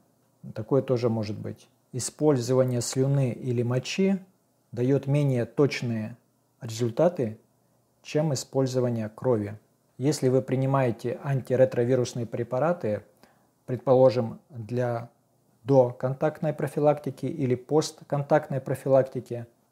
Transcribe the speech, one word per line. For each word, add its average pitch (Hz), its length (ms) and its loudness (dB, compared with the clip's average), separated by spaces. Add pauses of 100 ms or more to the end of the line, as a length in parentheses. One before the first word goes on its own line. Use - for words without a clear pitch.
(540)
Такое 131 260 0
тоже 123 280 0
может 110 280 -4
быть. 107 320 -12 (240)
Использование 127 880 0
слюны 135 500 0
или 120 300 -4
мочи 185 580 0 (500)
даёт 135 380 0
менее 139 360 2
точные 117 720 -2 (440)
результаты, 117 800 -2 (640)
чем 151 300 -2
использование 123 760 -2
крови. 107 500 -2 (420)
Если 135 300 0
вы 131 100 4
принимаете 131 840 -2
антиретровирусные 123 1040 0
препараты, 127 800 -2 (640)
предположим, 127 840 4
для 120 600 -6 (540)
доконтактной 135 880 2
профилактики 147 720 -2
или 127 280 0
постконтактной 143 1080 0
профилактики, 131 840 0 (280)